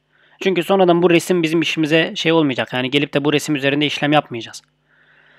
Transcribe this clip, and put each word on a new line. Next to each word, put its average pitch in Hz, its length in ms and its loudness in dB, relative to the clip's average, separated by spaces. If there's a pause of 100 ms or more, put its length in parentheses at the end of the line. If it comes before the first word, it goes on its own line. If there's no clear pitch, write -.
(420)
Çünkü 180 200 0
sonradan 175 400 2
bu 175 80 6
resim 170 320 2
bizim 160 180 -2
işimize 160 560 0
şey 160 160 0
olmayacak. 139 400 0
Yani 127 180 -4
gelip 143 240 0
de 143 100 -2
bu 151 80 0
resim 147 240 -2
üzerinde 143 300 0
işlem 147 260 -2
yapmayacağız. 127 500 -4 (760)